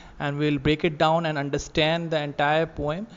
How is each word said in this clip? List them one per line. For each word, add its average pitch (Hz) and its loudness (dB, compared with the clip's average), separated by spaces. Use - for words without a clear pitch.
and 143 -4
we'll 147 2
break 151 2
it 147 -8
down 160 2
and 151 -2
understand 156 0
the 156 0
entire 151 2
poem 156 -6